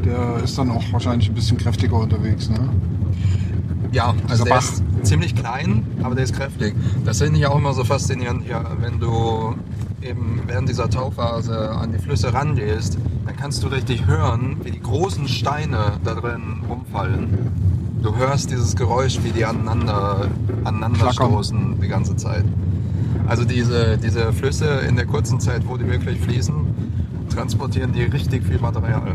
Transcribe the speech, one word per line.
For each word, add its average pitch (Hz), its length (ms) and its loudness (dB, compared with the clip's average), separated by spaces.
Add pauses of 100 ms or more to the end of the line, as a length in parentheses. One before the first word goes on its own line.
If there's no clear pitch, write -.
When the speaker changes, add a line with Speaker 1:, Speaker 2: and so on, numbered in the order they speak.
Speaker 1:
der 120 400 0
ist - 140 -2
dann 131 120 2
auch 117 220 -2
wahrscheinlich 120 360 2
ein 107 60 0
bisschen - 240 2
kräftiger - 380 2
unterwegs, 107 520 0
ne? 113 200 2 (1200)
Speaker 2:
Ja, 120 180 2
also - 200 2
Speaker 1:
Dieser 117 160 4
Speaker 2:
der 120 100 2
Speaker 1:
Bach. 127 80 8
Speaker 2:
ist - 200 -2 (200)
ziemlich 165 320 4
klein, 147 520 0 (160)
aber 123 120 -2
der 131 100 2
ist 127 100 0
kräftig. 127 400 -4 (300)
Das - 140 0
finde 151 200 4
ich 147 80 4
auch 143 120 4
immer 143 160 2
so 131 100 0
faszinierend 127 600 0
hier, 117 200 -4 (160)
wenn 117 200 -2
du 113 540 0 (460)
eben 123 460 -4
während 127 220 -2
dieser 120 200 0
Tauphase 117 840 -2
an 113 200 -2
die 92 60 0
Flüsse 135 340 0
rangehst, 139 680 0 (280)
dann - 100 -6
kannst 139 260 -4
du 131 60 0
richtig 131 380 0
hören, 131 560 2
wie - 80 -6
die - 100 -6
großen 147 480 -2
Steine 147 640 0 (120)
da 113 100 0
drin 117 540 -6
rumfallen. - 600 -2 (720)
Du 110 140 0
hörst 135 340 0
dieses 127 240 0
Geräusch, 127 480 2
wie - 80 0
die - 140 0
aneinander, 101 840 0 (380)
aneinander 107 340 0
Speaker 1:
Klackern. 123 320 4
Speaker 2:
stoßen 104 500 0
die 92 80 0
ganze 95 280 0
Zeit. - 280 0 (840)
Also 117 160 2
diese, 117 540 2
diese 113 340 0
Flüsse 135 320 0 (240)
in 123 80 4
der 120 100 2
kurzen 135 320 0
Zeit, 123 300 0
wo 123 80 -4
die 120 120 -2
wirklich - 300 0
fließen, - 360 0 (800)
transportieren 127 600 0
die 123 100 0
richtig 127 420 0
viel 131 140 2
Material. 107 560 0